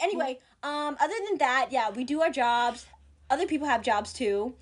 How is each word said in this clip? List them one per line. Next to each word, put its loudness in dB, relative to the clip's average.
anyway, -2
um, -4
other 2
than 0
that, 4
yeah, 2
we -6
do 0
our 4
jobs. 0
Other 0
people -2
have 2
jobs, 0
too. -2